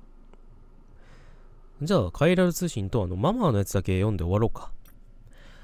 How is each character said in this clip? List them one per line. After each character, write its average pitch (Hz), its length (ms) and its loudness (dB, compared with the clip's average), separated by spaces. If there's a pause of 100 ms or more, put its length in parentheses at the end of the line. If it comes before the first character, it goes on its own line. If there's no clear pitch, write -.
(1800)
じ 165 120 0
ゃ 117 140 4
あ、 85 40 -8
カ 151 160 2
イ 180 80 4
ラ 180 100 4
ル 175 80 2
通 175 160 -4
信 98 200 -4
と 107 140 0
あ 87 40 -2
の、 90 80 -6
マ 139 180 0
マ 226 180 2
の 101 80 2
や 98 60 0
つ - 80 -6
だ 95 100 0
け 92 160 0
読 107 120 2
ん 98 60 -2
で 82 60 -4
終 87 100 0
わ 104 60 2
ろ 110 80 4
う - 20 -2
か。 - 220 -8 (920)